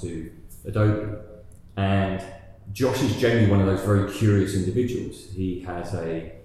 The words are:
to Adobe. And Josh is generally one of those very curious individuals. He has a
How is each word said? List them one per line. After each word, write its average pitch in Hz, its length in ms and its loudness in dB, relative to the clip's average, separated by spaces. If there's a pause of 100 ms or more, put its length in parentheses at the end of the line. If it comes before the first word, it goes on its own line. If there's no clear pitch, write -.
to 82 300 -8 (320)
Adobe. 107 540 2 (580)
And 95 460 0 (500)
Josh 127 300 0
is 107 140 2
generally 113 340 4
one 98 100 6
of 98 60 4
those 95 180 2
very 101 280 2
curious 101 440 2
individuals. - 800 -2
He 92 260 -4
has 87 340 -8
a 82 380 -6 (120)